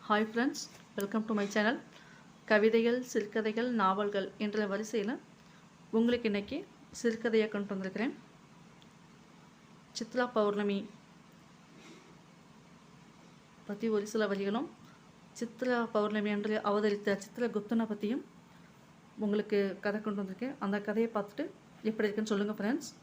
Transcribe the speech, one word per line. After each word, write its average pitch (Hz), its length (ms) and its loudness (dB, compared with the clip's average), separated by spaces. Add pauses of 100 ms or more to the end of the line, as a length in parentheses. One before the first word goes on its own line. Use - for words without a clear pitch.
Hi - 20 4
friends, 220 580 0 (260)
welcome 214 300 -2
to 226 80 -4
my 202 120 0
channel. 214 340 2 (680)
கவிதைகள், 226 560 4
சிறுகதைகள், 220 680 -2
நாவல்கள் 202 680 2
என்ற 208 300 -2
வரிசையில 214 500 -2 (720)
உங்களுக்கு 233 340 2
இன்னைக்கு 214 420 -2 (240)
சிறுகதையை 226 580 2
கொண்டு 208 180 -4
வந்திருக்கிறேன். 196 480 -4 (1800)
சித்ரா 247 420 -2
பௌர்ணமி 202 560 2 (2750)
பத்தி 208 220 -2
ஒரு 214 180 2
சில 214 200 2
வரிகளும், 196 420 0 (680)
சித்ரா 240 520 0
பௌர்ணமி 208 400 2
அன்று 214 320 0
அவதரித்த 208 560 2
சித்திரகுப்தனை 226 680 -2
பத்தியும் 214 360 -2 (960)
உங்களுக்கு 208 640 0
கதை 208 200 -2
கொண்டு 208 220 -2
வந்திருக்கேன். 190 360 -6
அந்த 202 220 0
கதையை 226 300 0
பார்த்துட்டு 214 380 -4 (340)
எப்படி 214 260 0
இருக்குன்னு 214 160 -2
சொல்லுங்க 208 280 0
ஃப்ரெண்ட்ஸ். 233 500 -2